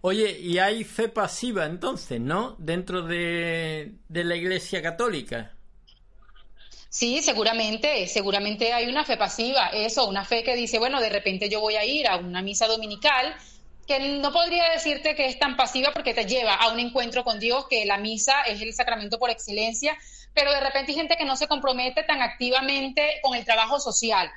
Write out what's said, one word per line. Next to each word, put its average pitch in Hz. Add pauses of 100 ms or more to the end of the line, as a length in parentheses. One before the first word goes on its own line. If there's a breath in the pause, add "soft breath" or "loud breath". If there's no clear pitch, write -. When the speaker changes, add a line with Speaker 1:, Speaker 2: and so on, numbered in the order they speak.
Speaker 1:
Oye, 196
¿y 175
hay 208
fe 220
pasiva 208
entonces, 156
no? 175
Dentro 175
de, 165 (140)
de 170
la 170
Iglesia 180
Católica. 165 (1400 loud breath)
Speaker 2:
Sí, 247
seguramente, 220
seguramente 208
hay 240
una 285
fe 254
pasiva, 226
eso, 220
una 196
fe 233
que 247
dice, 240
"Bueno, 262
de 220
repente 202
yo 214
voy 214
a 208
ir 277
a 185
una 180
misa 202
dominical", 226 (520 loud breath)
que 277 (200)
no 277
podría 339
decirte 302
que 277
es 262
tan 262
pasiva 254
porque 240
te 226
lleva 208
a 226
un 233
encuentro 240
con 220
Dios, 240
que 220
la 202
misa 226
es 208
el 220
sacramento 226
por 240
excelencia, 226 (380 loud breath)
pero 285
de 277
repente 269
hay 285
gente 330
que 320
no 269
se 294
compromete 254
tan 294
activamente 269
con 254
el 220
trabajo 226
social, 214